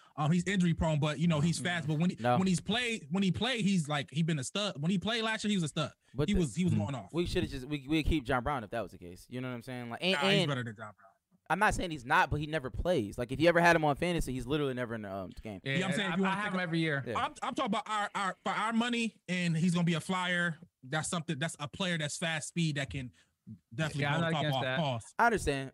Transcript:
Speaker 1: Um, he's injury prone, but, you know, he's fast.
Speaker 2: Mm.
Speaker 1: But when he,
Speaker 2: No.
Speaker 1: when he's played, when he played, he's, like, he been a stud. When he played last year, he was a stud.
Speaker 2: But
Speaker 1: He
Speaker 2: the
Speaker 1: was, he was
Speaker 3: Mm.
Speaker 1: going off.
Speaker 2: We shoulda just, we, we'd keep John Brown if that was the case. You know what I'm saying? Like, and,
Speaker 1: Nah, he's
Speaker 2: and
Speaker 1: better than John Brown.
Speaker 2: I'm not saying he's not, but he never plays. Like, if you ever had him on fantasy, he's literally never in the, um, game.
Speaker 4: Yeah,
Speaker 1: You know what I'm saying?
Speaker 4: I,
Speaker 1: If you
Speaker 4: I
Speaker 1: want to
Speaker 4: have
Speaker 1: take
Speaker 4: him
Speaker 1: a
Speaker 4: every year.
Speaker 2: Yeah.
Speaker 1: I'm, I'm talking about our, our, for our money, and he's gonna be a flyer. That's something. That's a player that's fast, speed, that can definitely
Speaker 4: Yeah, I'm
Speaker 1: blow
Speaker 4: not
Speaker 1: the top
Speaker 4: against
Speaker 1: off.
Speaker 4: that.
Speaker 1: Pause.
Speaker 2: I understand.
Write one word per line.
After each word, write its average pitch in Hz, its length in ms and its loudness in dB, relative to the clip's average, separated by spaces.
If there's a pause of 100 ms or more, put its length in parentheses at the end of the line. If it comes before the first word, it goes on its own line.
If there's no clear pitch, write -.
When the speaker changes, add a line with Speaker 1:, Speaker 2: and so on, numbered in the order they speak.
(160)
Speaker 1:
Um, 147 160 2
he's 180 160 4
injury 180 260 4
prone, 160 240 2
but, 147 220 0
you 170 80 4
know, 156 100 4
he's 160 220 2
fast. 175 240 -2
Speaker 2:
Mm. 147 60 -4
Speaker 1:
But 151 100 0
when 180 100 4
he, - 80 -6
Speaker 2:
No. 123 200 4
Speaker 1:
when 190 100 4
he's 175 120 4
played, 226 520 -2
when 196 100 2
he 190 80 4
played, 233 340 0
he's, 180 240 2
like, 147 220 -2
he 160 140 0
been 156 160 0
a 120 40 -6
stud. 202 360 -4
When 160 100 0
he 202 80 2
played 220 240 0
last 220 220 0
year, 208 60 2
he 208 60 4
was 170 80 4
a 147 40 0
stud. 151 240 -2 (200)
Speaker 2:
But 139 140 2
Speaker 1:
He 208 80 2
Speaker 2:
the 190 60 6
Speaker 1:
was, 131 160 2
he 180 80 2
was 175 100 4
Speaker 3:
Mm. 107 40 4
Speaker 1:
going 104 180 0
off. 101 160 -12
Speaker 2:
We 170 140 0
shoulda 175 200 0
just, 135 200 -8
we, 143 220 -6
we'd 156 140 2
keep 151 220 2
John 127 180 0
Brown 131 220 -2
if 101 60 -14
that 117 120 -4
was 87 80 -8
the 90 80 -18
case. 90 300 -16
You 123 120 -8
know 127 80 -6
what 127 60 -6
I'm 117 80 -10
saying? 123 280 -10
Like, 117 120 -8
and, 185 120 2
Speaker 1:
Nah, - 40 0 (100)
he's 196 120 6
Speaker 2:
and 165 80 2
Speaker 1:
better 127 160 -2
than 113 100 -8
John 107 240 -14
Brown. - 140 -20 (380)
Speaker 2:
I'm 165 80 0
not 208 140 4
saying 180 180 -4
he's 143 140 -8
not, 156 240 4
but 151 120 -2
he 156 60 -4
never 147 220 -4
plays. 131 480 -2
Like, 120 160 -6
if 131 80 -4
you 165 80 8
ever 170 100 6
had 170 160 8
him 160 80 4
on 147 140 2
fantasy, 165 380 -2
he's 120 120 -6
literally 139 280 -2
never 120 200 -6
in 110 80 -6
the, 98 80 -10
um, 95 200 -8 (120)
game. 104 220 -12
Speaker 4:
Yeah, 135 80 -4
Speaker 1:
You - 80 0
know 190 60 -2
what 180 60 -2
I'm - 40 0
saying? 190 140 -2
Speaker 4:
I, - 20 -2
Speaker 1:
If 180 60 -2
you 190 60 2
Speaker 4:
I 190 40 2
Speaker 1:
want 190 100 0
to 208 40 -4
Speaker 4:
have - 100 -4
Speaker 1:
take - 20 -6
Speaker 4:
him 180 60 -2
Speaker 1:
a - 20 -2
Speaker 4:
every 165 180 -2
year. 147 260 0
Speaker 2:
Yeah. 117 100 -6
Speaker 1:
I'm, 277 160 -2 (100)
I'm 247 120 -6
talking 262 160 -2
about 208 180 -4
our, 208 260 -2
our, 190 300 -2
for 196 80 -2
our 208 220 -2
money, 233 400 0 (160)
and 175 260 0
he's 170 160 4
gonna 175 120 4
be 165 100 4
a 151 60 0
flyer. 175 580 0 (280)
That's 147 220 -2
something. 165 300 -2
That's 160 200 -4
a 147 80 -6
player 180 300 -2
that's 147 220 -4
fast, 160 300 -4
speed, 160 280 0
that 139 140 -4
can 127 220 -8 (600)
definitely 147 280 -2
Speaker 4:
Yeah, 147 140 2
I'm 165 40 0
Speaker 1:
blow - 40 2
Speaker 4:
not 165 40 2
Speaker 1:
the 165 60 0
top 147 80 0
Speaker 4:
against 151 160 0
Speaker 1:
off. 131 60 0
Speaker 4:
that. 131 140 0
Speaker 1:
Pause. 131 400 -2
Speaker 2:
I 220 80 4
understand. 143 480 0